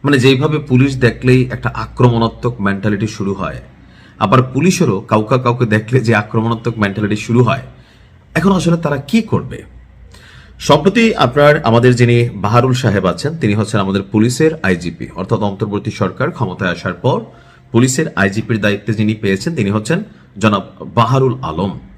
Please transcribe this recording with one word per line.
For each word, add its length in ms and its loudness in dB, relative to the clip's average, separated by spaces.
মানে 140 2
যেইভাবে 400 2
পুলিশ 380 2
দেখলেই 540 2
একটা 240 -6
আক্রমণাত্মক 840 0
মেন্টালিটি 460 -2
শুরু 280 -6
হয়, 260 -8
আবার 240 4
পুলিশেরও 580 0
কাউকে 380 0
কাউকে 280 0
দেখলে 340 0
যে 140 0
আক্রমণাত্মক 640 -2
মেন্টালিটি 380 -2
শুরু 280 0
হয়, 180 -2
এখন 180 2
আসলে 240 0
তারা 200 -4
কি 260 -2
করবে? 400 -6
সম্প্রতি 560 4
আপনার 500 4
আমাদের 320 6
যিনি 380 4
বাহারুল 380 2
সাহেব 320 0
আছেন, 320 -2
তিনি 180 0
হচ্ছেন 260 -2
আমাদের 220 -2
পুলিশের 480 2
আইজিপি, 520 -4
অর্থাৎ 260 -4
অন্তর্বর্তী 500 -4
সরকার 400 -4
ক্ষমতায় 400 -4
আসার 240 -6
পর 260 -2
পুলিশের 340 2
আইজিপির 440 -2
দায়িত্বে 340 -2
যিনি 200 0
পেয়েছেন, 400 -2
তিনি 160 -2
হচ্ছেন 320 -2
জনাব 240 2
বাহারুল 480 2
আলম। 360 -6